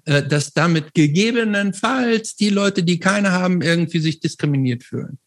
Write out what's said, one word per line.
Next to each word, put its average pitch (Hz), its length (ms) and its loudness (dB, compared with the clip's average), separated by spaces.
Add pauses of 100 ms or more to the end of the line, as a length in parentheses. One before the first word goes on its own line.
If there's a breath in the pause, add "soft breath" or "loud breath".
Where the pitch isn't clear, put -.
äh, 143 180 2
dass 147 300 -2
damit 160 420 0
gegebenenfalls 220 1400 0
die 208 140 0
Leute, 196 320 0
die 170 160 0
keine 196 340 0
haben, 180 300 0
irgendwie 170 380 0
sich 156 200 -2
diskriminiert 135 640 -2
fühlen. - 420 -10